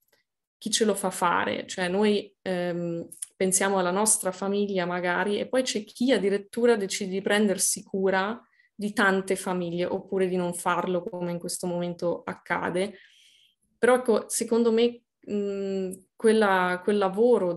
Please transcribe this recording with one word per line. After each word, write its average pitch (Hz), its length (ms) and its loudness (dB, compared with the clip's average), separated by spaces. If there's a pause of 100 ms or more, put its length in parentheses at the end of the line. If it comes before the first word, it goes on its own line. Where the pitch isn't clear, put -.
(580)
chi - 140 -8
ce 220 140 2
lo 202 100 2
fa 190 140 -2
fare? 180 580 -2
Cioè 180 220 -4
noi, 202 520 0
ehm, 175 640 -4 (300)
pensiamo 196 420 2
alla 180 140 2
nostra 196 400 2
famiglia 196 540 -2
magari 180 540 -2
e - 100 -6
poi 254 140 0
c'è 214 200 -4
chi 254 300 0
addirittura 202 640 2
decide 190 340 -4
di 190 100 -4
prendersi 202 640 0
cura 190 580 -2 (320)
di 208 200 -6
tante 190 420 2
famiglie 180 480 -4
oppure 190 460 -2
di 180 80 -2
non 175 160 -2
farlo 175 500 -2
come 175 280 -6
in 175 80 -6
questo 180 280 -8
momento 175 560 -4
accade. 180 760 -4 (800)
Però 247 200 4
ecco, 233 320 0
secondo 233 420 0
me, 240 320 0 (160)
mh, 196 720 -4 (240)
quella, 190 680 4
quel 208 160 0
lavoro 196 600 4